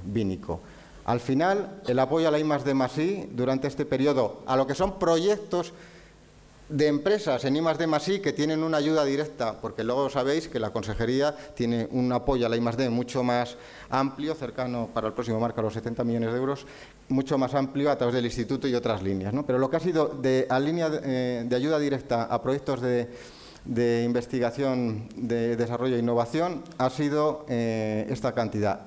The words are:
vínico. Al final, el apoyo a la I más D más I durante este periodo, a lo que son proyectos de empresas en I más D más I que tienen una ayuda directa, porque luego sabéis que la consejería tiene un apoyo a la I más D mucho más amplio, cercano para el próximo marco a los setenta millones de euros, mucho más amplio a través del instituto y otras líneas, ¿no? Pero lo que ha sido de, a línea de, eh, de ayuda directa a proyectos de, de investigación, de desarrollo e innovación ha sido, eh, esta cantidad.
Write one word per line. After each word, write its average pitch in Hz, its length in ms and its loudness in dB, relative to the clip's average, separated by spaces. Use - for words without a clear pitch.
vínico. 95 560 -2
Al 120 160 0
final, 175 640 0
el 123 140 2
apoyo 156 300 2
a - 20 4
la 151 80 4
I 156 60 0
más 147 180 2
D 139 100 2
más 131 240 2
I 180 340 0
durante 131 360 0
este 143 180 -2
periodo, 131 600 2
a 131 100 0
lo 131 120 4
que 139 80 -2
son 185 240 -2
proyectos 180 760 2
de 151 200 2
empresas 147 580 2
en 135 100 2
I 156 60 2
más 160 160 2
D 165 100 2
más 151 220 2
I 196 100 2
que 151 140 0
tienen 156 280 0
una 160 140 0
ayuda 151 300 2
directa, 135 560 -2
porque 113 240 -6
luego 131 240 0
sabéis 143 400 0
que 123 100 -4
la 107 120 -2
consejería 117 600 0
tiene 117 360 0
un 123 200 0
apoyo 123 340 2
a 113 40 0
la 117 80 2
I - 20 0
más 117 160 0
D 127 140 0
mucho 123 340 -2
más 123 320 0
amplio, 139 460 -2
cercano 123 580 -4
para 110 140 -2
el 110 60 -2
próximo 113 260 -2
marco 117 220 0
a - 20 2
los 107 100 0
setenta 117 300 -4
millones 117 300 0
de 120 40 0
euros, 135 280 -2
mucho 135 300 2
más 131 160 2
amplio 139 360 2
a 139 80 4
través 120 160 2
del 123 120 2
instituto 127 420 -2
y 123 80 2
otras 113 260 0
líneas, 98 320 -2
¿no? 143 120 -2
Pero 127 140 2
lo 131 100 2
que 165 80 0
ha - 20 2
sido 160 300 2
de, 131 400 2
a 127 100 2
línea 160 300 0
de, 151 160 -2
eh, 123 400 0
de 120 100 0
ayuda 147 240 2
directa 131 440 0
a 113 180 0
proyectos 135 400 -2
de, 123 260 2
de 120 400 2
investigación, 120 1120 0
de 117 400 0
desarrollo 120 400 0
e 120 40 2
innovación 120 640 0
ha 127 100 4
sido, 151 580 0
eh, 110 600 0
esta 127 240 -2
cantidad. 107 540 0